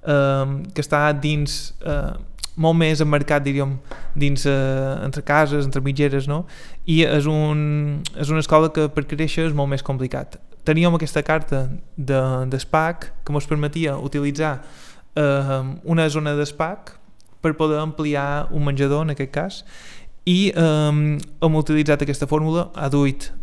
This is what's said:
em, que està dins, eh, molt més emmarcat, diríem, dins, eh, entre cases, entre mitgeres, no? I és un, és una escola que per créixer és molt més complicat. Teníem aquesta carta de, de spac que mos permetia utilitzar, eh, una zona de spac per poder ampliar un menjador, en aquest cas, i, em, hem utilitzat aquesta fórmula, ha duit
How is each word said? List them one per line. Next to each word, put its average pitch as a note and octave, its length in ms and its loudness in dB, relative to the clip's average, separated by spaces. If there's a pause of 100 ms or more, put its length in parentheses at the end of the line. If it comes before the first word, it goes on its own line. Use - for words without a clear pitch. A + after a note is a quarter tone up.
em, C#3 560 0 (100)
que - 100 -6
està D3 380 2
dins, D3 540 -2 (100)
eh, D3 280 -2 (440)
molt E3 200 4
més D#3 240 4
emmarcat, D3 420 2
diríem, C#3 360 -2 (360)
dins, C#3+ 320 4
eh, C3+ 560 0
entre C#3 200 -4
cases, D3 420 2
entre C3+ 160 0
mitgeres, C#3 480 0
no? D3+ 180 -2 (400)
I D#3+ 180 6
és D3 220 2
un, D3+ 760 0 (140)
és C#3+ 140 -4
una D#3 80 2
escola D#3 340 6
que D3+ 160 2
per D3 160 0
créixer D#3 440 -2
és D3+ 60 0
molt C#3+ 140 0
més C#3 140 -2
complicat. C3 560 -4 (240)
Teníem E3+ 320 4
aquesta D#3 300 0
carta C#3 440 2 (280)
de, C3 500 0
de C3+ 140 -2
spac D#3+ 500 -2 (140)
que D3 80 -4
mos D3 160 -2
permetia D3 480 -2
utilitzar, C#3+ 680 -2 (540)
eh, C#3 460 0 (220)
una E3 240 2
zona D3+ 280 -2
de D3 100 0
spac D#3+ 460 -6 (480)
per D#3 160 0
poder D3+ 240 2
ampliar D3 720 -2
un D3 120 2
menjador, C#3 380 2
en D#3 80 0
aquest C#3 220 -4
cas, F3+ 320 -6 (600)
i, F3+ 300 4
em, D3+ 640 4 (220)
hem D#3+ 160 4
utilitzat D3+ 460 2
aquesta C#3 240 -2
fórmula, D#3 480 0
ha D3 140 -4
duit C#3 440 0 (100)